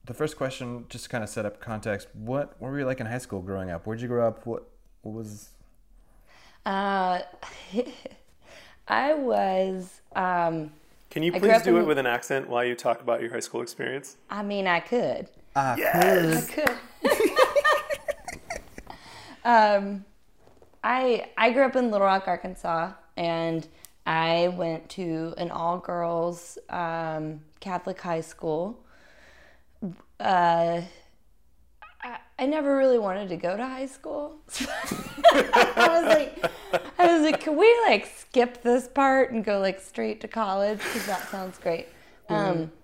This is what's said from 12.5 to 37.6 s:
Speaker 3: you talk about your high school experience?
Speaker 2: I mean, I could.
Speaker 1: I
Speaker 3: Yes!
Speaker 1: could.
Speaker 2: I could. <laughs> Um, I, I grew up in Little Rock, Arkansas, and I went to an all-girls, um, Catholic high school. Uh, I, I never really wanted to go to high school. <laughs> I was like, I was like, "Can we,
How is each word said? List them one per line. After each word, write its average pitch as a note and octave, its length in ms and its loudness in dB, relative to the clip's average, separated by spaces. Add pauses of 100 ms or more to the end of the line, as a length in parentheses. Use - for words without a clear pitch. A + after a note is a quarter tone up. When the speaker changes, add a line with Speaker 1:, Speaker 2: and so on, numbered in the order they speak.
Speaker 3:
you B2 100 0
talk A#2 260 -2
about A#2 220 -2
your A#2 100 -6
high A#2 80 -4
school A#2 220 -6
experience? - 560 -8 (100)
Speaker 2:
I G3+ 140 -8
mean, G3+ 240 -4
I E3+ 140 2
could. F3+ 480 -2 (280)
Speaker 1:
I C3+ 220 0
Speaker 3:
Yes! E3+ 720 2
Speaker 1:
could. D4+ 180 -2
Speaker 2:
I - 0 - (400)
could. A#4+ 220 4
<laughs> C#5+ 60 -2 (2000)
Um, G3+ 600 4 (760)
I, B3 540 0
I A3+ 160 4
grew C4+ 120 4
up C4 120 0
in B3 140 2
Little G3 160 2
Rock, F#3+ 200 2
Arkansas, F3 680 -4 (240)
and E3 500 -2 (380)
I E3 440 2
went E3 420 -4
to E3 480 -6
an F3 120 -4
all-girls, E3+ 1080 -4 (100)
um, D#3+ 720 -6 (200)
Catholic F#3 400 -8
high E3 220 -4
school. E3 600 -6 (1300)
Uh, E3+ 640 2 (1200)
I, A#3+ 140 -12 (220)
I C4 80 0
never C#4 300 2
really C4 220 4
wanted G3+ 300 -2
to E3+ 80 -6
go F3 200 -4
to A#3 80 -6
high C4 220 -8
school. D4 500 -10 (120)
<laughs> - 120 -10 (720)
I - 560 4
was E4 180 4
like, G#3 380 2 (540)
I F4 160 8
was D#4 80 4
like, D4+ 180 2
"Can D4+ 160 -2
we, G#4+ 160 8 (140)